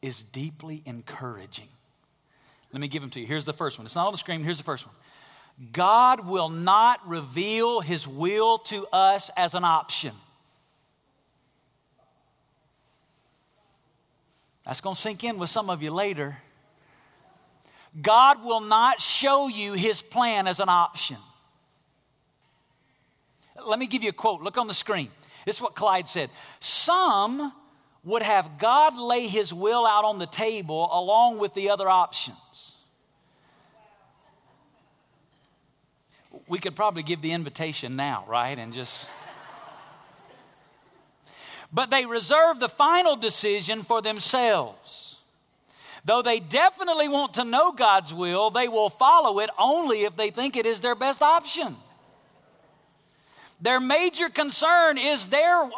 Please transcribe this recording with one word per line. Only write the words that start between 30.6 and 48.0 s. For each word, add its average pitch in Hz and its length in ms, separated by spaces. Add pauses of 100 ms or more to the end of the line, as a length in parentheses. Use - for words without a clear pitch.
along 214 460
with 202 160
the 196 160
other 196 180
options." - 880 (3750)
We 175 140
could 175 160
probably 196 260
give 156 180
the 160 120
invitation 156 640
now, 135 320
right? 120 280
And 113 160
just, 120 360 (2750)
but 240 180
they 262 160
reserve 240 540
the 240 80
final 320 480
decision 208 640
for 226 180
themselves. 214 1160 (840)
Though 226 180
they 233 160
definitely 311 720
want 285 260
to 254 100
know 254 280
God's 196 420